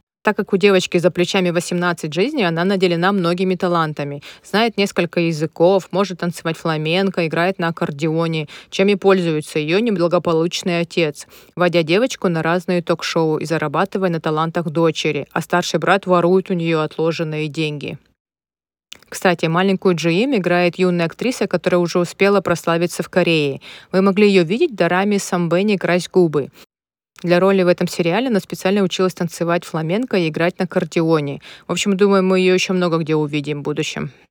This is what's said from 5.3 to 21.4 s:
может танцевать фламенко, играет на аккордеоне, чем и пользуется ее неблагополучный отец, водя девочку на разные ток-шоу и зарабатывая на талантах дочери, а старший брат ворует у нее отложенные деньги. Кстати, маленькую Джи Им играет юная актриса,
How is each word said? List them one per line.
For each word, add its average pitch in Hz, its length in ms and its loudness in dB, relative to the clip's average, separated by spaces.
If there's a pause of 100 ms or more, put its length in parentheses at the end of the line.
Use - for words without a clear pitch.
может 185 260 -2
танцевать 170 380 -6
фламенко, 170 720 -2
играет 170 320 -2
на 165 80 -2
аккордеоне, 160 800 -2 (220)
чем 196 180 2
и 202 80 4
пользуется 170 640 2
ее 160 180 0
неблагополучный 175 1000 0
отец, 165 480 -4 (260)
водя 170 300 2
девочку 202 440 0
на 165 140 0
разные 175 400 0
ток-шоу 165 540 0
и - 80 -6
зарабатывая 160 680 -2
на 165 100 -2
талантах 160 500 -2
дочери, 156 600 0
а - 80 -2
старший 175 380 -2
брат 170 280 0
ворует 180 440 2
у 196 40 -2
нее 165 260 0
отложенные 156 680 -4
деньги. 151 500 -6 (1120)
Кстати, 175 380 -2
маленькую 185 480 2
Джи 165 180 0
Им 247 220 0
играет 175 460 0
юная 175 260 2
актриса, 208 400 -4